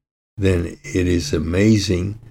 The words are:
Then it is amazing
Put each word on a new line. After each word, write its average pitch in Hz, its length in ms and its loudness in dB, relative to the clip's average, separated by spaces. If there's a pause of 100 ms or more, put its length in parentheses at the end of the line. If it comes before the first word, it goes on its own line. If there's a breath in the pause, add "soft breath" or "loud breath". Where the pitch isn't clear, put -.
(360)
Then 92 460 -2
it 90 240 -2
is 87 260 0
amazing 95 840 0 (120)